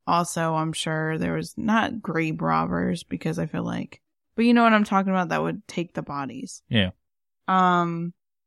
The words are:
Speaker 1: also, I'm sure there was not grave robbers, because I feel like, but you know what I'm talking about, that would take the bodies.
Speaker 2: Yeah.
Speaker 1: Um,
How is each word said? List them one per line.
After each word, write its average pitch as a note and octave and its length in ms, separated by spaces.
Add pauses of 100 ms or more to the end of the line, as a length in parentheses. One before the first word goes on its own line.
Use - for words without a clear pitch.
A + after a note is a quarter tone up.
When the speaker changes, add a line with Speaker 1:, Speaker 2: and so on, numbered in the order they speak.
Speaker 1:
also, E3+ 480
I'm D#3+ 180
sure D#3 460
there E3+ 160
was E3 200
not A3 460
grave D#3+ 400
robbers, E3+ 600
because E3+ 340
I E3 80
feel E3 180
like, - 380 (340)
but A#3 100
you A#3+ 100
know A#3 80
what A3+ 100
I'm G#3 100
talking G3 280
about, F#3 180
that D#3 140
would E3 240
take - 260
the - 80
bodies. C#3 640
Speaker 2:
Yeah. G2+ 220 (580)
Speaker 1:
Um, F3 680 (340)